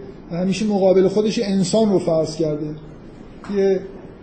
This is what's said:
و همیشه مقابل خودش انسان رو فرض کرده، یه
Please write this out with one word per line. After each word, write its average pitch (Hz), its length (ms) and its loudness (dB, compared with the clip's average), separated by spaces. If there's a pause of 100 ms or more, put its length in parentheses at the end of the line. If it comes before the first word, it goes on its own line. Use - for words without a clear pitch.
(320)
و 165 40 -6
همیشه 185 300 -2
مقابل 190 420 4
خودش 214 340 0
انسان 202 500 2
رو 180 60 4
فرض 160 380 0
کرده، 151 300 -2 (920)
یه 196 240 2 (420)